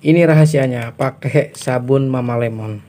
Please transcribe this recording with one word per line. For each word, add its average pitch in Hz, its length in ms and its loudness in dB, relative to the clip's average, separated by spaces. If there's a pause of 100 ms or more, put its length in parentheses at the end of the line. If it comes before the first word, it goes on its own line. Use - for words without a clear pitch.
ini 165 240 4
rahasianya, 135 720 2
pakai 135 560 -2
sabun 131 560 -2
Mama 123 240 -4
Lemon. 110 540 -6